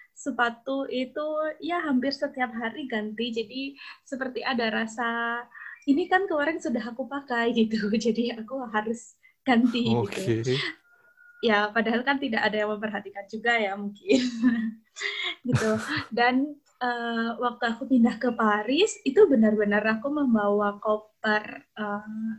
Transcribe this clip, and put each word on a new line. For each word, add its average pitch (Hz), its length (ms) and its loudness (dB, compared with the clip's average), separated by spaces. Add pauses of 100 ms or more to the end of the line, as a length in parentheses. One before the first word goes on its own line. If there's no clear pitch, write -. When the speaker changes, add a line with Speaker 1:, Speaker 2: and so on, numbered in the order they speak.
(100)
Speaker 1:
sepatu 254 800 -4
itu 262 360 -4 (360)
ya 339 240 -4
hampir 262 240 0
setiap 277 420 -4
hari 240 380 -8
ganti. 214 400 -4
Jadi 226 320 -6 (400)
seperti 254 400 -8
ada 240 240 -2
rasa, 233 760 -2 (460)
"Ini 294 240 2
kan 381 160 4
kemarin 320 320 0
sudah 233 320 -4
aku 240 160 -8
pakai," 240 480 -2
<laughs> 233 80 4
gitu. 214 320 2
Jadi 233 400 0
aku 247 320 -8
harus 220 480 -4 (320)
ganti 240 420 4
gitu. 117 140 4
Speaker 2:
Oke. 117 560 0 (840)
Speaker 1:
Ya, 208 320 2
padahal 233 320 0
kan 277 160 0
tidak 226 240 -2
ada 208 80 0
yang 214 240 -2
memperhatikan 202 480 -8
juga 226 320 0
ya 202 160 0
mungkin. 202 480 0
<laughs> 233 640 0 (560)
Gitu. 220 320 0 (400)
Dan, 254 400 2 (320)
eh, 233 460 -2 (100)
waktu 240 320 -2
aku 233 160 -6
pindah 233 320 6
ke 247 160 0
Paris, 233 720 2
itu 403 160 8
benar-benar 214 560 6 (160)
aku 277 160 -4
membawa 208 640 2
koper, 214 960 -2
eh, 214 680 -6